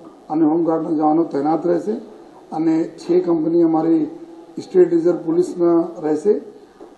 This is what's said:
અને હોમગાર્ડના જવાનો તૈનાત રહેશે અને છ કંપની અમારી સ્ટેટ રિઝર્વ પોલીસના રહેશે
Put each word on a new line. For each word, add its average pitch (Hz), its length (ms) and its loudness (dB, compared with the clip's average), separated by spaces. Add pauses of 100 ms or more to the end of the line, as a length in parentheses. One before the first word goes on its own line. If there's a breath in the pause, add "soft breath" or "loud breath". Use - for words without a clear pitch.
(300)
અને 156 160 2
હોમગાર્ડના 160 440 0
જવાનો 156 340 2
તૈનાત 156 440 -2
રહેશે 175 240 -2 (600 loud breath)
અને 160 320 0
છ - 280 -8 (140)
કંપની 165 360 0
અમારી 160 440 2 (580)
સ્ટેટ 175 300 4
રિઝર્વ 165 240 2
પોલીસના 170 680 0 (160)
રહેશે 151 300 2 (640 loud breath)